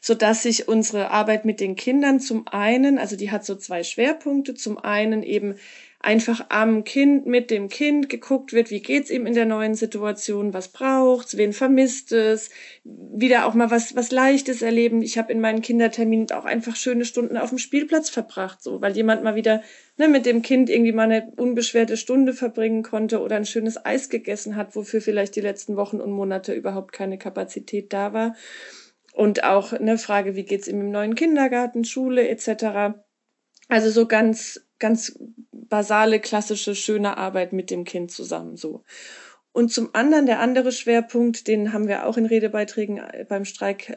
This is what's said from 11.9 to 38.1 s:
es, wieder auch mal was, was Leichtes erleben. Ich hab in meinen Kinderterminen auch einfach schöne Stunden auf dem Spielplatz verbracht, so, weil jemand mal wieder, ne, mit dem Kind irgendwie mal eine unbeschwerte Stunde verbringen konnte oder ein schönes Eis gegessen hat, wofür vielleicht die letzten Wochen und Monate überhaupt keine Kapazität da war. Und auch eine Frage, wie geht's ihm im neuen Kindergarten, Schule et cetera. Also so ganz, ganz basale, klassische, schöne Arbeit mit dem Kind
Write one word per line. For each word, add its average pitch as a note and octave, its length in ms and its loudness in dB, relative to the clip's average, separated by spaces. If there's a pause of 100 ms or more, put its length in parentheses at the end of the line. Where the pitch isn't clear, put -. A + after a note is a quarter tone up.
es, A3 380 2 (340)
wieder A#3 640 0
auch A3 80 0
mal A#3 180 4
was, A#3 240 0
was A#3+ 160 -2
Leichtes C4 500 2
erleben. A3+ 400 2
Ich A3+ 160 -4
hab A3+ 120 -2
in A3+ 100 0
meinen A3 220 0
Kinderterminen A3+ 720 2
auch - 120 -6
einfach A#3 320 -4
schöne A#3+ 300 0
Stunden A#3 320 -4
auf - 140 -4
dem B3+ 60 -4
Spielplatz D4 520 0
verbracht, F#3+ 520 -8
so, - 200 -8
weil G3 160 0
jemand A3 260 2
mal G#3+ 120 0
wieder, A3 260 2 (340)
ne, D#4 140 4
mit C4+ 160 6
dem A#3 160 4
Kind B3+ 280 4
irgendwie A#3 220 4
mal A3 120 2
eine A3 340 2
unbeschwerte A#3 580 0
Stunde B3+ 380 2
verbringen A3 500 -2
konnte A3 380 -2
oder G#3+ 160 -2
ein G#3 80 -2
schönes A3+ 400 -4
Eis C4 240 -2
gegessen G#3 480 -6
hat, G3+ 180 -8
wofür G#3+ 240 -4
vielleicht G#3 380 -2
die G#3 40 -4
letzten G3+ 360 -6
Wochen G3+ 240 -4
und G3+ 100 -6
Monate G3 400 -4
überhaupt G3 400 -6
keine F#3+ 260 -8
Kapazität G3 760 -8
da G3+ 180 -2
war. A3+ 240 -2 (760)
Und G#3 320 2
auch G3 260 2
eine A3 260 0
Frage, G3+ 380 -2
wie G3 80 -6
geht's G3 240 -4
ihm G3+ 140 -4
im G3+ 100 -4
neuen G#3 240 -2
Kindergarten, B3 720 0
Schule B3+ 420 0
et A#3 140 -4
cetera. G#3 640 -2 (640)
Also A3 200 4
so A3+ 160 4
ganz, A3 540 0 (200)
ganz A3+ 380 -2 (520)
basale, G#3+ 500 2
klassische, G#3 560 -4
schöne G3+ 420 -2
Arbeit F#3 360 -2
mit F#3 180 -4
dem F3+ 120 -6
Kind F3 280 -8